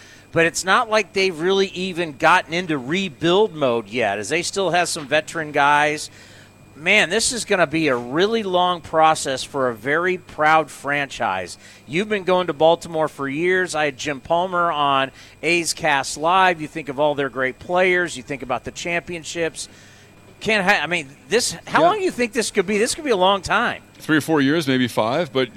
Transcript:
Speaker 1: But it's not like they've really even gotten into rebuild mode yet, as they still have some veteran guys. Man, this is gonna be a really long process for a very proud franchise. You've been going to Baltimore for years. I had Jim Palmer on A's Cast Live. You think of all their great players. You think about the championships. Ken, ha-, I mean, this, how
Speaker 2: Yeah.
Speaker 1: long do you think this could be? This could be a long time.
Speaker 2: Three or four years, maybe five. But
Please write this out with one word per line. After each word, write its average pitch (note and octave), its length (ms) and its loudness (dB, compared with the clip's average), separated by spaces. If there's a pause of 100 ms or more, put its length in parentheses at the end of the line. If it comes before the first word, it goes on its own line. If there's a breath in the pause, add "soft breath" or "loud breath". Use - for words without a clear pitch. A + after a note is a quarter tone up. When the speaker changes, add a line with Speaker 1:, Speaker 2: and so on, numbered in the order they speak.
(320 loud breath)
Speaker 1:
But E3 120 4
it's E3 200 -2
not A3 260 2
like G#3+ 220 0
they've F#3+ 280 0
really G3 280 2
even E3+ 500 -6
gotten D#3+ 340 4
into E3 240 -2
rebuild F3 800 0
mode A#2+ 340 0
yet, G#2 300 0
as G2+ 100 -8
they E3 140 -2
still F#3+ 280 -2
have E3+ 180 0
some D3+ 180 -8
veteran D3+ 460 -4
guys. D3 580 2 (680 loud breath)
Man, F3 320 2
this A3 240 0
is A#3 140 -6
gonna F3+ 200 2
be D#3 220 0
a B2+ 80 2
really E3+ 460 0
long F3+ 400 0
process D#3 600 2
for C3 280 -2
a A#2 40 -6
very D#3+ 440 -2
proud D3+ 520 2
franchise. A#2+ 840 -4 (300 loud breath)
You've F#3+ 240 -4
been G3+ 140 -2
going F3+ 240 2
to D#3+ 40 -4
Baltimore D#3+ 560 2
for C#3 180 -8
years. F3 480 -2
I D3+ 120 0
had C#3 100 -4
Jim C3+ 240 -6
Palmer F3 500 0
on C#3 400 0 (320 loud breath)
A's E3 300 0
Cast D3 460 -2
Live. F3+ 420 2
You D3+ 80 -8
think D3 220 -10
of C3 100 -6
all D3+ 140 2
their C#3 160 -2
great B2+ 280 -4
players. F3+ 560 0
You B2+ 80 -12
think C3+ 200 -10
about B2 220 -4
the - 80 -10
championships. E3+ 1000 -6 (680 loud breath)
Ken, G#3 220 0
ha-, F3+ 200 2
I D3 40 -2
mean, D#3+ 220 -4 (220)
this, A#3 220 0 (140)
how G#3+ 140 2
Speaker 2:
Yeah. E4 80 6
Speaker 1:
long G4+ 80 2
do F#4+ 80 -2
you F4+ 60 0
think A#3+ 240 -4
this A3 160 -2
could F#3 160 0
be? G#3 100 0
This A3 180 0
could D#4 100 -10
be C#4+ 60 -2
a G#3+ 60 4
long F#3+ 240 2
time. F3+ 420 -2 (120)
Speaker 2:
Three - 240 0
or - 20 4
four D#3 220 2
years, C#3+ 260 2
maybe B2+ 180 2
five. B2 460 -2
But B2+ 240 0